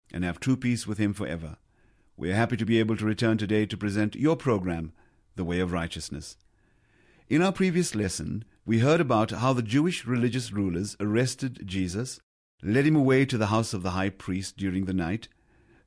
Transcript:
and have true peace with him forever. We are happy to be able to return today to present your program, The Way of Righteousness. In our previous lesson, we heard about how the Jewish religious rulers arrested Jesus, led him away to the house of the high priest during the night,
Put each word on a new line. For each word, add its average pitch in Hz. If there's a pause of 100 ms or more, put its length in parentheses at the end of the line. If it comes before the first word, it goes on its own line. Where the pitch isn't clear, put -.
(140)
and 90
have 87
true 131
peace 123
with 104
him 101
forever. 80 (580)
We 85
are 98
happy 117
to 110
be 113
able 110
to 101
return 110
today 107
to 101
present 104
your 156
program, 90 (420)
The 95
Way 87
of 90
Righteousness. 80 (880)
In 151
our 190
previous 180
lesson, 104 (200)
we 113
heard 151
about 113
how 113
the 123
Jewish 143
religious 120
rulers 98
arrested 120
Jesus, 95 (420)
led 120
him 156
away 135
to 131
the 107
house 110
of 92
the 92
high 95
priest 95
during 95
the 95
night, 90 (600)